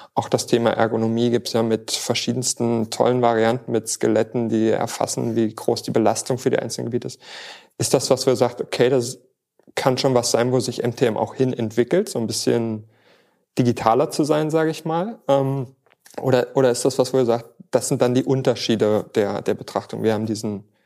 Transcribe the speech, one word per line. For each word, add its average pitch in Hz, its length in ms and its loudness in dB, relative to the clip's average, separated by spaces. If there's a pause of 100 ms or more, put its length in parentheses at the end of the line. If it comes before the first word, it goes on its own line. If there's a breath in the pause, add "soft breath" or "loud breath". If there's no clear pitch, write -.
(160 loud breath)
Auch 117 120 -2
das - 200 0
Thema 117 240 4
Ergonomie 113 580 2
gibt's 117 240 0
ja 117 100 2
mit 113 280 -2
verschiedensten 120 960 -2
tollen 123 320 2
Varianten, 117 500 2
mit 110 160 -2
Skeletten, 113 640 0
die 110 200 2
erfassen, 113 680 -2
wie 110 180 0
groß - 280 -2
die - 80 -6
Belastung 113 460 0
für 127 120 -2
die 120 100 2
einzelnen 120 280 -6
Gebiete 120 200 -6
ist. - 140 -16 (560 loud breath)
Ist - 160 -2
das, 139 160 2
was 131 160 0
wir 131 100 4
sagt, 120 240 0
okay, - 300 0
das 123 300 0 (560)
kann 131 220 0
schon 135 160 2
was 120 180 0
sein, 120 200 2
wo 127 80 2
sich 120 240 -4
M 120 100 -2
T 131 120 0
M 110 100 0
auch - 200 -4
hin 131 180 0
entwickelt, 120 560 0
so - 100 -6
ein 113 80 -2
bisschen 113 560 -2 (760 soft breath)
digitaler 120 520 2
zu 156 160 -2
sein, 151 240 0
sag 160 180 2
ich 160 160 -6
mal? 175 360 -4 (100)
Ähm, 135 380 0 (540)
oder, 127 340 2
oder 135 160 6
ist 120 120 -2
das 135 160 0
was, 127 140 0
wo 135 60 2
ihr 127 60 4
sagt, 117 200 2 (260)
das 123 160 0
sind 135 140 0
dann 123 140 4
die 131 80 2
Unterschiede 110 840 0 (100)
der, 101 280 0
der 98 100 0
Betrachtung? - 480 -8
Wir 110 140 2
haben 107 100 -4
diesen, 107 380 -6 (220)